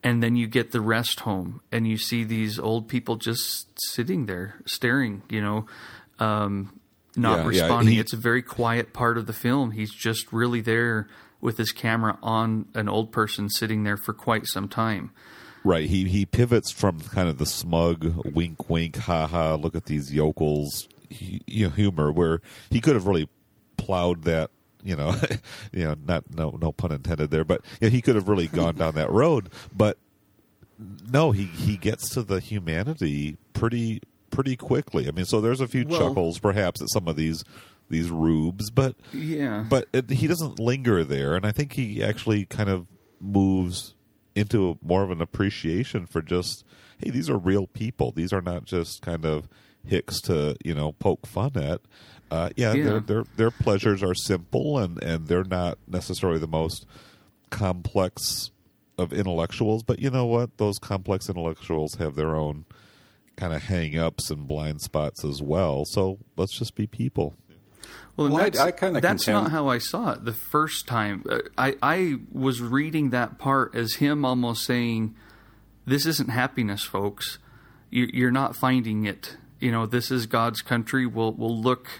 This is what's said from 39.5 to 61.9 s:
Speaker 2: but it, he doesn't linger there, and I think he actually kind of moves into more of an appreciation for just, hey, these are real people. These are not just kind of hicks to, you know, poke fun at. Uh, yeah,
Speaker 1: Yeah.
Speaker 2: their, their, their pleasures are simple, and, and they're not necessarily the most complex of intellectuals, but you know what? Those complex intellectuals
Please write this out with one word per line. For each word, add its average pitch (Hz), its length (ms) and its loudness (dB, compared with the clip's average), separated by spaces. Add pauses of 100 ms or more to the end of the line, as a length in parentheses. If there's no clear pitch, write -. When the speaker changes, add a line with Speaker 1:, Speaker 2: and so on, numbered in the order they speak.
Speaker 2:
but 127 240 2
it, 127 180 0
he 131 180 2
doesn't 160 320 -2
linger 117 440 2
there, 69 320 0
and 92 100 0
I 107 60 2
think 143 220 -2
he 107 300 -2
actually 104 420 0
kind 104 240 -2
of 90 160 0 (340)
moves 95 760 2 (400)
into 101 480 2
more 90 200 4
of 95 60 -2
an 82 120 -4
appreciation 87 840 -2
for 82 160 -4
just, 87 420 -4 (360)
hey, - 100 -6
these 147 200 -2
are 123 80 2
real 95 280 2
people. - 460 -4
These 87 220 -2
are 95 80 0
not 87 240 -4
just - 360 -4
kind 82 240 -4
of 78 220 0 (360)
hicks - 380 -2
to, 76 420 0
you 82 120 -2
know, 76 160 -2
poke - 340 -2
fun 131 300 -4
at. 78 260 -2 (480)
Uh, 82 260 -2
yeah, 117 180 2
Speaker 1:
Yeah. 143 100 2
Speaker 2:
their, 107 160 2
their, 110 240 -2 (140)
their 113 140 4
pleasures 101 520 2
are 92 100 0
simple, 123 640 0
and, 92 240 -2
and 82 260 -4
they're 87 180 2
not 90 420 -2
necessarily 90 520 -2
the 80 80 -2
most 80 380 -2 (640)
complex - 1040 -2 (460)
of 90 160 -2
intellectuals, 98 720 0
but 107 160 -2
you 135 100 0
know 127 160 0
what? 117 320 0
Those 104 220 0
complex 95 500 -4
intellectuals 82 640 -4